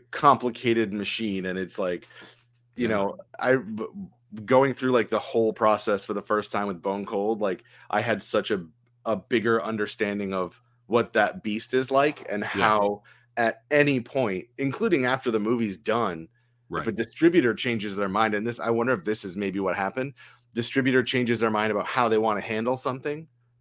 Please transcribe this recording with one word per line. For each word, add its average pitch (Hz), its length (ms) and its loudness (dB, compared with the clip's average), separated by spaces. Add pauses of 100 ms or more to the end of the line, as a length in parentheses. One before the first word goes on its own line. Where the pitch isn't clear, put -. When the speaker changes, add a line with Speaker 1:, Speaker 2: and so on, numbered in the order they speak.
(120)
Speaker 1:
complicated 117 800 2
machine, 101 540 -4
and 92 120 -4
it's 92 220 -8
like, 90 260 -4 (680)
you 117 140 -2
Speaker 2:
Yeah. 110 60 0
Speaker 1:
know, 98 220 -2 (220)
I, 127 160 4
b-, 107 300 -4 (580)
going 131 300 4
through, 131 180 -2
like, 117 160 4
the 107 120 0
whole 110 340 0
process 107 500 2
for 107 100 -6
the 98 80 -4
first 104 300 -2
time 101 160 -2
with 90 140 -6
Bone 98 240 -2
Cold, 104 340 -2
like, 95 240 -2 (260)
I 104 120 0
had 110 200 0
such 107 300 -2
a, 92 140 -2 (400)
a 110 100 0
bigger 113 480 0
understanding 104 680 -4
of 92 260 -4 (280)
what 113 260 2
that 101 300 2
beast 107 300 -6
is 131 180 2
like 143 380 2
and 104 120 -4
Speaker 2:
Yeah. 101 60 -4
Speaker 1:
how 104 560 2 (340)
at 113 340 0
any 143 280 4
point, 117 460 -2 (120)
including 139 480 0
after 127 260 -2
the 110 80 2
movie's 110 380 0
done, 98 500 -4 (420)
Speaker 2:
Right. 82 120 -4
Speaker 1:
if 92 60 -4
a 110 40 -2
distributor 127 640 2
changes 104 420 -4
their 98 140 -2
mind, 107 240 2
and 104 120 -2
this, 117 140 -6
I 107 100 -4
wonder 117 240 2
if 92 120 -4
this 107 180 -4
is 92 140 -10
maybe 98 220 -2
what 92 160 0
happened, 101 380 -4 (400)
distributor 127 500 2
changes 120 360 0
their 113 100 2
mind 107 220 0
about 101 160 -2
how 123 220 2
they 110 80 4
wanna 107 240 0
handle 113 360 -2
something, 147 500 -6 (340)